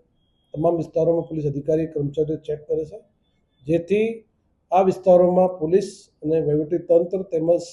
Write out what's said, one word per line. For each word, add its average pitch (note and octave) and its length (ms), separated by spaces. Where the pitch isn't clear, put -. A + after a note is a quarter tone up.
તમામ E3 220
વિસ્તારોમાં E3 460
પોલીસ D#3+ 240
અધિકારી, D3 400
કર્મચારીઓ D3+ 500
ચેક D3+ 300
કરે D#3 180
છે, F#3+ 140
જેથી G#3 580
આ F#3 100
વિસ્તારોમાં F3+ 760
પોલીસ E3 500
અને D#3+ 180
વહીવટી D3+ 380
તંત્ર F3 440
તેમજ E3 380